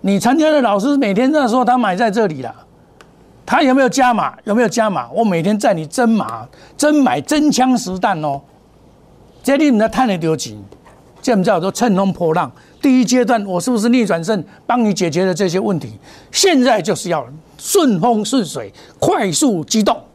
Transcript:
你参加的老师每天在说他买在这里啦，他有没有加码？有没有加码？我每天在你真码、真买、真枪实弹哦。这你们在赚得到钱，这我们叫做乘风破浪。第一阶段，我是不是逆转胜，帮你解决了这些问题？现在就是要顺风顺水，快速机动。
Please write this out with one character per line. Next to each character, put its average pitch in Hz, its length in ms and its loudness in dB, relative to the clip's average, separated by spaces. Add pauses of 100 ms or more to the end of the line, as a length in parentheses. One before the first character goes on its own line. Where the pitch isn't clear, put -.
你 196 180 0
参 247 180 0
加 311 140 2
的 294 120 2
老 208 160 2
师 277 180 0
每 233 180 0
天 254 160 2
在 302 160 2
说 240 180 0
他 247 120 2
买 214 180 0
在 214 160 0
这 208 160 0
里 151 140 -4
啦， 117 140 -12 (880)
他 320 180 0
有 254 120 4
没 269 80 4
有 254 60 2
加 247 260 2
码？ 156 200 -4 (100)
有 208 100 -2
没 240 80 2
有 226 60 2
加 214 200 -2
码？ 127 220 -6
我 135 120 -2
每 180 200 0
天 202 160 0
在 202 160 0
你 156 120 -6
真 240 220 0
码、 117 400 -2 (280)
真 302 180 2
买、 240 260 2
真 302 300 0
枪 254 260 2
实 185 220 -6
弹 190 260 -2
哦。 139 160 -4 (1000)
这 277 160 2
你 294 120 4
们 226 80 2
在 220 100 2
赚 240 200 0
得 190 80 0
到 160 180 -2
钱， 110 220 -10 (640)
这 254 120 0
我 220 40 2
们 180 80 2
叫 185 160 2
做 190 100 -4
乘 220 240 0
风 190 180 0
破 165 200 -2
浪。 160 180 -2 (300)
第 262 200 4
一 240 40 4
阶 254 180 2
段， 214 220 0
我 185 160 -4
是 254 100 -4
不 240 60 0
是 220 140 0
逆 240 160 2
转 170 180 -2
胜， 196 180 -2 (240)
帮 240 160 0
你 208 120 0
解 175 160 -2
决 175 160 0
了 185 80 -2
这 190 120 -2
些 180 140 -2
问 202 180 -2
题？ 110 200 -12 (340)
现 339 300 2
在 233 180 2
就 175 140 -2
是 170 160 -8
要 151 160 -2 (320)
顺 269 420 2
风 214 240 0
顺 254 180 0
水， 123 300 -10 (260)
快 294 320 0
速 190 340 0
机 214 180 0
动。 208 140 2 (180)